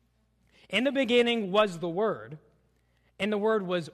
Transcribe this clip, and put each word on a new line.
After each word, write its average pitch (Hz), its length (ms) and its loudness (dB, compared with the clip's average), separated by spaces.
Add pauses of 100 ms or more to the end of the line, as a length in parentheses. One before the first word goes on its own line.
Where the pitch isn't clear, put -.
(680)
"In 220 160 0
the 277 80 0
beginning 240 600 2
was 196 260 2
the 170 100 -4
Word, 156 500 -4 (800)
and 208 140 -2
the 208 60 0
Word 208 280 0
was 175 280 -4